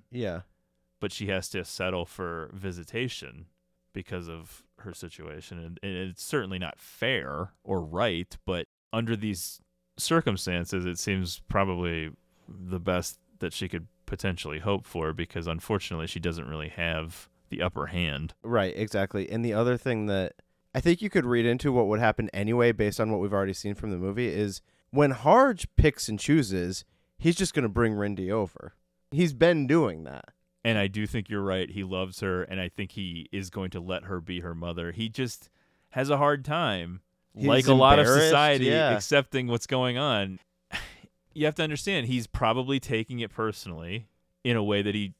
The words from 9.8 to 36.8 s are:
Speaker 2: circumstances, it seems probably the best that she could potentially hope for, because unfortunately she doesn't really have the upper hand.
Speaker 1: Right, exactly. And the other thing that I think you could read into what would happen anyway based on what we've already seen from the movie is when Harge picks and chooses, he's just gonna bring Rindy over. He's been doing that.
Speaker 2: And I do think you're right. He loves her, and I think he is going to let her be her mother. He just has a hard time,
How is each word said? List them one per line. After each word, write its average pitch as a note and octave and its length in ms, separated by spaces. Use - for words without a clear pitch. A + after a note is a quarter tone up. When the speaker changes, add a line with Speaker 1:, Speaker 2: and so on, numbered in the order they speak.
Speaker 2:
circumstances, F#2 880
it F2 140
seems F#2+ 400
probably F2 640
the F#2 320
best F2+ 400
that F2 120
she - 160
could E2+ 200
potentially F2 540
hope G2 260
for, D#2+ 260
because E2 360
unfortunately E2 600
she - 120
doesn't E2 280
really D2+ 220
have E2 580
the - 120
upper E2+ 260
hand. D#2+ 460
Speaker 1:
Right, G#2 340
exactly. G2+ 520
And A#2 140
the A#2 100
other A#2+ 240
thing A2+ 280
that G2 300
I C3 80
think E3+ 200
you G#3+ 80
could E3 160
read A#2+ 200
into B2 260
what B2 160
would G#2+ 120
happen A2 340
anyway A#2 400
based G#2 260
on A2 120
what G#2 100
we've G2+ 120
already G2 200
seen G2+ 220
from G#2+ 160
the F#2 60
movie G2+ 300
is G2 340
when C#3+ 200
Harge F#3 560
picks - 320
and G#2+ 100
chooses, F#2+ 640
he's E3 200
just F#3+ 160
gonna B2+ 160
bring A2 240
Rindy G2+ 360
over. G2+ 460
He's D#3+ 220
been D#3 340
doing A#2+ 360
that. C2+ 220
Speaker 2:
And A2+ 120
I G2+ 100
do G#2 200
think G#2+ 220
you're G2+ 140
right. F#2 260
He G2 140
loves F#2 380
her, F#2 220
and F#2+ 160
I F2+ 100
think G2 240
he F2 380
is F#2+ 200
going F#2+ 200
to F#2 80
let F2 260
her F#2 140
be F2 220
her E2+ 140
mother. E2+ 360
He G#2+ 180
just A#2+ 400
has C3+ 180
a D3 80
hard C#3+ 260
time, G#2 580